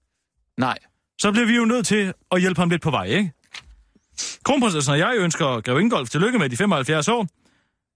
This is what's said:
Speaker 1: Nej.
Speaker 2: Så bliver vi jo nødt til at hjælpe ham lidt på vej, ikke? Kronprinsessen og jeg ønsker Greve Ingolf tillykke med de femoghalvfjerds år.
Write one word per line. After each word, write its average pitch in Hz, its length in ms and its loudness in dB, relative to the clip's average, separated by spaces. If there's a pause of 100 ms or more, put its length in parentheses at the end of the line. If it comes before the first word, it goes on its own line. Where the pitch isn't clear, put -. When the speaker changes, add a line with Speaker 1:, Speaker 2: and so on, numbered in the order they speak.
(580)
Speaker 1:
Nej. 123 200 -2 (440)
Speaker 2:
Så 208 100 2
bliver 226 160 2
vi 233 80 4
jo 233 100 2
nødt 226 200 0
til 202 280 0 (180)
at 185 100 2
hjælpe 185 200 0
ham 175 80 2
lidt 170 120 0
på 160 100 -2
vej, 104 140 -2
ikke? 160 280 0 (1120)
Kronprinsessen 190 480 2
og 143 80 2
jeg 226 180 0
ønsker 156 440 -2
Greve 127 200 0
Ingolf 196 280 0
tillykke 220 300 0
med 143 100 0
de 123 80 -6
femoghalvfjerds 156 500 0
år. 220 200 0 (680)